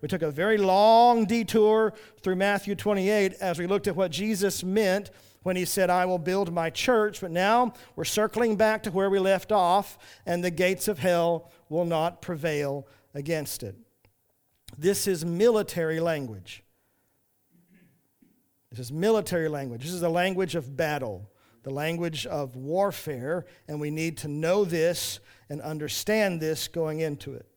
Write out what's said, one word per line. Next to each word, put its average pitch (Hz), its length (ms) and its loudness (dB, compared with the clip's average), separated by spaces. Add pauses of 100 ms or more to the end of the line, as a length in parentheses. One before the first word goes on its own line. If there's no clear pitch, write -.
We 151 80 -8
took 175 140 -2
a 156 80 -2
very 196 280 2
long 220 640 6
detour 220 680 2 (280)
through 185 140 0
Matthew 202 380 0
twenty-eight 196 680 2
as 180 180 -2
we 175 80 -4
looked 202 200 0
at 175 100 -2
what 185 140 0
Jesus 196 520 -2
meant 190 480 0 (320)
when 185 140 -2
he 180 80 0
said, 180 260 0
"I 180 160 4
will 185 120 0
build 180 340 -2
my 165 180 -2
church." 214 500 0
But 180 100 -8
now 208 420 2 (220)
we're 160 100 -6
circling 214 520 0
back 220 260 2
to 220 80 -4
where 196 180 0
we 196 100 2
left 190 340 0
off, 190 440 4 (300)
"And 175 180 -2
the 180 60 0
gates 180 380 0
of 196 100 -2
hell 170 520 2 (180)
will 170 160 0
not 170 360 -2
prevail 147 680 -4 (280)
against 151 480 -4
it." 98 140 -10 (1000)
This 196 300 0
is 175 180 -2
military 175 760 2
language. 139 640 -4 (2000)
This 113 100 -14
is 123 120 -10
military 180 560 0
language. 135 360 -6
This 170 80 -8
is 180 80 -6
the 170 100 0
language 180 460 0
of 135 200 -6
battle, 131 540 -4 (320)
the 135 80 -12
language 160 560 -4
of 139 300 -6
warfare, 156 920 -4 (220)
and 151 120 -6
we 147 100 -4
need 160 280 -4
to 156 100 -8
know 160 360 0
this 165 560 -2 (280)
and 147 140 -10
understand 165 760 -2
this 156 280 -4
going 156 320 -4
into 143 320 -6
it. 113 140 -16 (100)